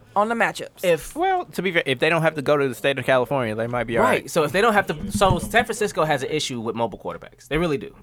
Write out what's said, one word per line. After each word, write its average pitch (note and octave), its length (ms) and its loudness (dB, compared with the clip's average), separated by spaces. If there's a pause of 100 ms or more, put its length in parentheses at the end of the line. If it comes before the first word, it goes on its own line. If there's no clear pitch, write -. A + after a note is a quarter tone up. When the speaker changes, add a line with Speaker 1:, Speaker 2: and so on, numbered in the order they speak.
(160)
Speaker 1:
On G#3 140 2
the A#3 40 0
matchups. - 480 -4
Speaker 2:
if E3 320 0
Speaker 3:
Well, F4+ 300 0
to D#3+ 180 -6
be F#3+ 100 -2
fair, E3 120 2
if B2+ 140 0
they D#3+ 100 2
don't E3 140 2
have D#3+ 140 2
to D3 60 -4
go D3 140 2
to C#3 100 2
the A#2+ 80 -4
state C#3 240 0
of B2+ 60 -6
California, B2+ 500 2
they A2+ 120 -2
might A#2+ 180 -4
be A#2 140 -2
all - 60 6
right. - 180 2
Speaker 2:
Right. - 80 -14
So E3+ 140 2
if C#3+ 80 -2
they F#3 100 2
don't A#3 100 4
have G3 140 2
to, - 260 -6
so F#3 260 4
San A#3 280 0
Francisco G#3 380 -2
has D3 180 0
an - 80 -4
issue C#3 300 -2
with A2 140 -4
mobile A2+ 240 -2
quarterbacks. - 500 -12
They C#3+ 100 0
really E3 200 0
do. E2 240 -12